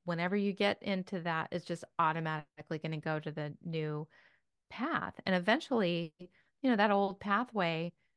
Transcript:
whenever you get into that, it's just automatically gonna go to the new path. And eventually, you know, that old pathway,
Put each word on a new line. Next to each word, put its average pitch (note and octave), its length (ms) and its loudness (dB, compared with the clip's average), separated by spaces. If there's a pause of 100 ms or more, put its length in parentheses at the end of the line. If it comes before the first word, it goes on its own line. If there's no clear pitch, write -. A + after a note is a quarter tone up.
whenever F3 300 0
you G3+ 180 2
get G3+ 300 2
into F#3 380 -2
that, D#3+ 300 -2
it's F3 140 -4
just E3+ 180 -6 (160)
automatically D#3+ 800 -2
gonna D#3+ 200 -4
go D#3 200 -2
to D#3 120 -8
the D3+ 320 -6
new D#3 440 -4 (640)
path. - 560 -4
And F#3+ 100 2
eventually, F3+ 840 2
you - 500 -6
know, A#3+ 60 6
that G#3 160 6
old G3 280 2
pathway, F#3 760 0 (240)